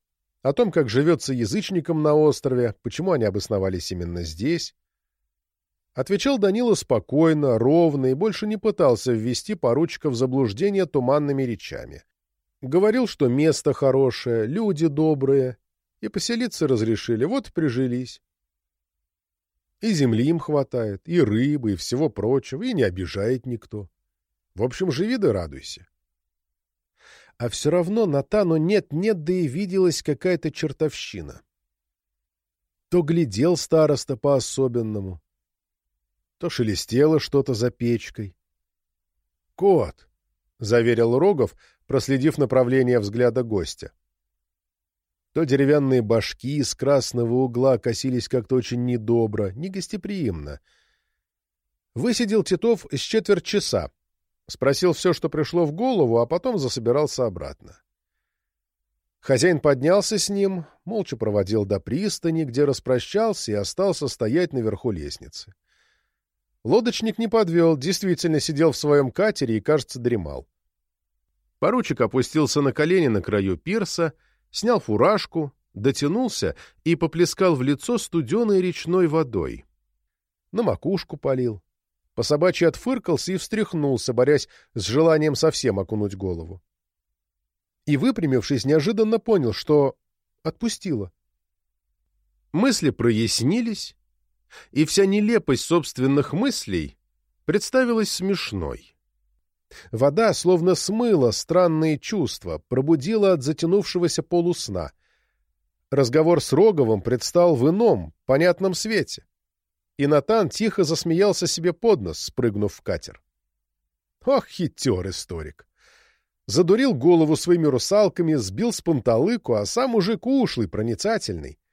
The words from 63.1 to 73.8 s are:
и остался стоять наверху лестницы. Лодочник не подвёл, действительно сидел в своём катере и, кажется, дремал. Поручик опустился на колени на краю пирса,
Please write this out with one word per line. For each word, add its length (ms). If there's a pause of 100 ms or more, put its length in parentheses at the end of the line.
и 20
остался 520
стоять 460
наверху 380
лестницы. 640 (1080)
Лодочник 560
не 100
подвёл, 480
действительно 640
сидел 320
в 40
своём 340
катере 460
и, 40
кажется, 380
дремал. 480 (1120)
Поручик 420
опустился 600
на 120
колени 360
на 140
краю 340
пирса, 560 (380)